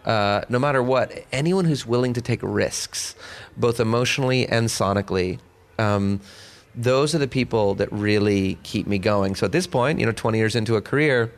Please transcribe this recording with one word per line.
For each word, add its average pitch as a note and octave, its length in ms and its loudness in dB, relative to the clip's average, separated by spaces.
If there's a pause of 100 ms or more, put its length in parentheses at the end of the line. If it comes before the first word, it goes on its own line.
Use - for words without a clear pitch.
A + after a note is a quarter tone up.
uh, G#2 440 0
no A#2+ 100 0
matter C3+ 240 2
what, B2 500 0
anyone E3+ 320 2
who's D3+ 200 0
willing B2 300 2
to B2 60 -2
take A#2+ 220 -2
risks, - 720 -4 (420)
both A#2 240 0
emotionally B2 680 2
and A#2 200 2
sonically, F#2+ 680 0 (400)
um, G2+ 420 2 (540)
those C3 400 2
are E3 40 2
the C#3 100 0
people A2 460 0
that F#2+ 160 -2
really G#2 720 2
keep - 240 -4
me G2+ 120 0
going. G2 360 0
So A2 120 -2
at F#2 60 -2
this F3+ 140 0
point, C#3 320 0
you A2+ 80 0
know, A2+ 60 0
twenty A2 260 -2
years A2 160 0
into A2+ 220 0
a G2+ 60 0
career, C3+ 560 0